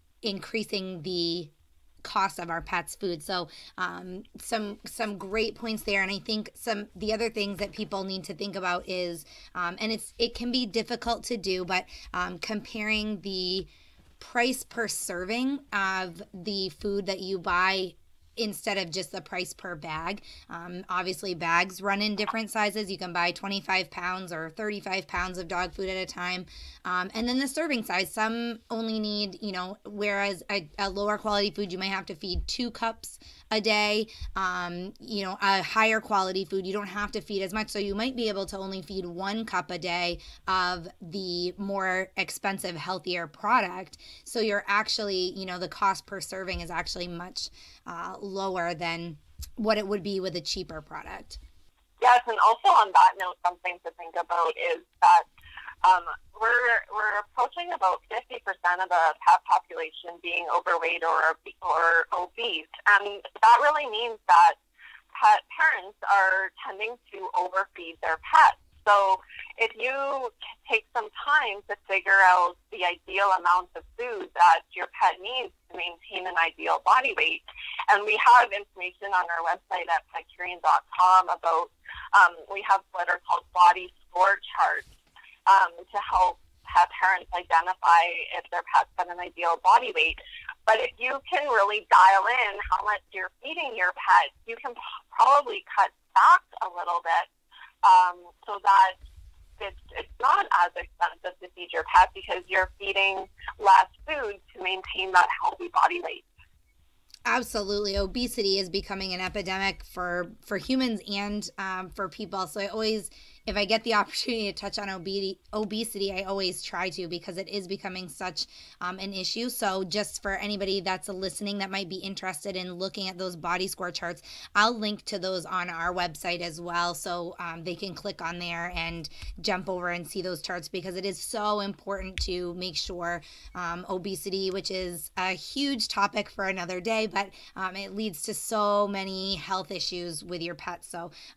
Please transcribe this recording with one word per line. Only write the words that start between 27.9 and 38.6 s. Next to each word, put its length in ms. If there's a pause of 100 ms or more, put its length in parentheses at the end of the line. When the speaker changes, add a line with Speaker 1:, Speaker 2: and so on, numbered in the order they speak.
Speaker 1:
some 480 (100)
only 300
need, 400
you 120
know, 340
whereas 640
a, 180 (100)
a 120
lower 260
quality 340
food, 220
you 60
might 80
have 200
to 80
feed 320
two 240
cups 480 (320)
a 100
day. 480 (260)
Um, 640
you 240
know, 160
a 220
higher 380
quality 440
food, 220
you 60
don't 160
have 240
to 80
feed 220
as 100
much. 180
So 80
you 160
might 220
be 120
able 180
to 120
only 240